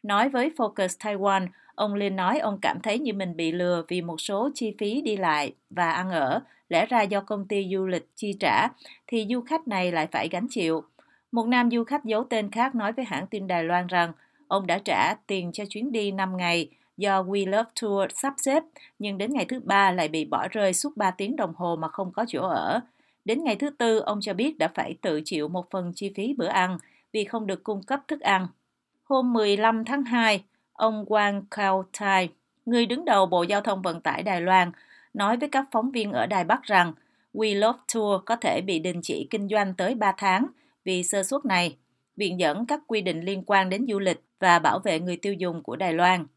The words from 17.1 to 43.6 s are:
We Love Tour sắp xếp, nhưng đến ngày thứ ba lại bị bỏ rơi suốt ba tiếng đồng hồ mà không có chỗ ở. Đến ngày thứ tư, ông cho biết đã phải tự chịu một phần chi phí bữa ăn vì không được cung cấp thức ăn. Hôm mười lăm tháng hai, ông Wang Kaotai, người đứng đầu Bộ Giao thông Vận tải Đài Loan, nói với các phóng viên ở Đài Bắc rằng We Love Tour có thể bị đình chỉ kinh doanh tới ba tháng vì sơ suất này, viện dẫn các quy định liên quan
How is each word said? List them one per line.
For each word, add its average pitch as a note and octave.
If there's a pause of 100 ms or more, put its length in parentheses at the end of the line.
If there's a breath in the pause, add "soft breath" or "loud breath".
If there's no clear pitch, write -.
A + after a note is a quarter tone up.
We F#3+
Love A3 (120)
Tour G3
sắp C4+
xếp, C#4 (360 loud breath)
nhưng G3
đến A3
ngày B3
thứ B3+
ba G3
lại E3+
bị D#3
bỏ C#3+
rơi G3+
suốt C#4+
ba G3+
tiếng G3+
đồng F3
hồ E3+
mà D#3+
không F#3
có A3+
chỗ C#3+
ở. D3 (440 soft breath)
Đến C4
ngày A3
thứ C#4+
tư, A3+
ông G#3
cho G3+
biết C4+
đã D#3+
phải -
tự D#3
chịu D3+
một F3+
phần F3+
chi G3
phí A#3
bữa F3+
ăn F#3 (340 loud breath)
vì G#3+
không A3
được F#3+
cung G3+
cấp C#4
thức D4
ăn. F#3 (580)
Hôm B3+
mười G#3
lăm A3+
tháng C4+
hai, A3+ (320)
ông G#3+
Wang G3+
Kaotai, F#3+ (380)
người A#3
đứng B3+
đầu G3+
Bộ F3
Giao G3+
thông G3
Vận E3+
tải D#3
Đài F#3
Loan, F3+ (420 loud breath)
nói G#3
với C#4+
các C#4
phóng A#3+
viên A3
ở C3+
Đài F#3
Bắc A3
rằng F3 (420 soft breath)
We G#3
Love A3 (160)
Tour G#3
có A#3
thể D3+
bị F#3
đình F3
chỉ C#3+
kinh G3+
doanh G3
tới G3+
ba G#3+
tháng G3+ (380 soft breath)
vì F3+
sơ G3
suất C4+
này, F3 (400)
viện F#3
dẫn F3+
các D4
quy A3
định F3
liên F#3+
quan G3